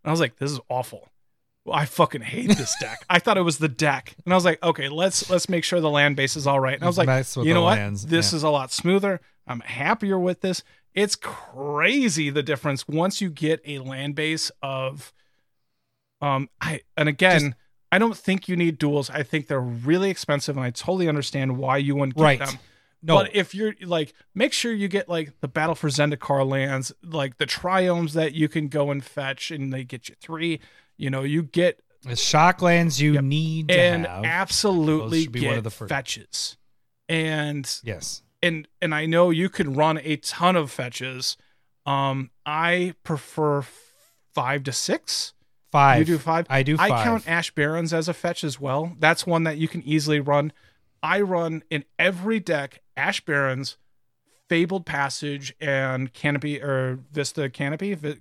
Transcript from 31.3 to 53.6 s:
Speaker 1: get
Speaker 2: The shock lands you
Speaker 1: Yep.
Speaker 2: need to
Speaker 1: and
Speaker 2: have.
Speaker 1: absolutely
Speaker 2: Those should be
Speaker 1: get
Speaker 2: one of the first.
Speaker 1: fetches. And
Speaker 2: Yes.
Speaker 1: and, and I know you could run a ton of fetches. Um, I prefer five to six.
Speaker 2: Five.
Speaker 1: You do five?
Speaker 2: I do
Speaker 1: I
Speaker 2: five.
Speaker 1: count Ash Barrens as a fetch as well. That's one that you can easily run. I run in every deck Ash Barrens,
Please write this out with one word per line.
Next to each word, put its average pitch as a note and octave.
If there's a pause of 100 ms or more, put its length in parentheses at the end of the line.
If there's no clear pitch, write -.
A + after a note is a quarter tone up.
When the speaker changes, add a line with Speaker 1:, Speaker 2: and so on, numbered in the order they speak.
Speaker 1:
get E3+ (220)
Speaker 2:
The A#2+
shock E3
lands E3+
you D3
Speaker 1:
Yep. C#3
Speaker 2:
need D#3
to F3+
Speaker 1:
and F3
Speaker 2:
have. F#2
Speaker 1:
absolutely E3
Speaker 2:
Those D#3+
should C3
be A#2+
Speaker 1:
get C3
Speaker 2:
one A#2+
of G#2+
the A2+
first. G#2
Speaker 1:
fetches. - (520)
And D3+ (120)
Speaker 2:
Yes. - (200)
Speaker 1:
and, E3 (160)
and D#3+
I D3+
know E3+
you E3
could C#3+
run D#3
a D3+
ton F3+
of D3
fetches. B2+ (500)
Um, C#3 (160)
I E3+
prefer D3 (720)
five C#3
to C3+
six. - (400)
Speaker 2:
Five. C#3
Speaker 1:
You D#3+
do D#3+
five? E3
Speaker 2:
I C3+
do D3
Speaker 1:
I F#3
Speaker 2:
five. A2+
Speaker 1:
count A3+
Ash E3+
Barrens D#3
as D#3+
a E3
fetch E3+
as C#3
well. D3
That's D#3+
one E3
that D#3
you D#3+
can E3+
easily D3+
run. C#3+ (500)
I F3+
run E3+
in D3 (140)
every F#3+
deck D3 (160)
Ash E3+
Barrens, C3+ (720)